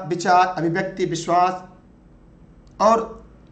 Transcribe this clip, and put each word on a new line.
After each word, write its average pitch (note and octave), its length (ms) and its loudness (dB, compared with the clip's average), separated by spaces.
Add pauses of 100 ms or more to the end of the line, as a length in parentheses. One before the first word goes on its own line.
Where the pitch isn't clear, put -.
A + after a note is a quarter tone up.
विचार, F3+ 400 4
अभिव्यक्ति, F3+ 580 -4
विश्वास F3 580 -2 (1160)
और A3 440 0 (280)